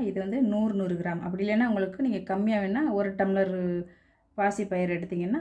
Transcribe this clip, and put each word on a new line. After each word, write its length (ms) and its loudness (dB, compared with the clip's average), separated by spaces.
இது 140 -2
வந்து 160 -2
நூறு, 280 2
நூறு 220 0
கிராம், 240 -4
அப்படி 200 -4
இல்லைன்னா 260 2
உங்களுக்கு 340 0
நீங்க 160 0
கம்மியா 320 2
வேணா 200 0
ஒரு 100 0
டம்ளர் 340 2
பாசி 320 2
பயிறு 280 2
எடுத்தீங்கன்னா 420 -2